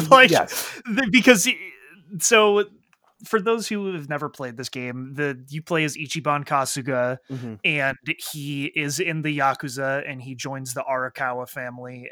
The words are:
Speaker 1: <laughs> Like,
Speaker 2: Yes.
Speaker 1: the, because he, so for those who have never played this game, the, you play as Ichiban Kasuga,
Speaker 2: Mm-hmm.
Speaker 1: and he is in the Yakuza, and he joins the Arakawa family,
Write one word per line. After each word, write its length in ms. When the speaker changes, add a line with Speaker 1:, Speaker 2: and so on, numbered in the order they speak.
Speaker 1:
<laughs> 100
Like, 200
Speaker 2:
Yes. 560
Speaker 1:
the, 260
because 320
he, 140
so 440
for 160
those 280
who 260
have 140
never 200
played 280
this 120
game, 460
the, 340
you 140
play 220
as 120
Ichiban 500
Kasuga, 720
Speaker 2:
Mm-hmm. 240
Speaker 1:
and 320
he 340
is 240
in 220
the 160
Yakuza, 720
and 140
he 140
joins 380
the 100
Arakawa 640
family, 640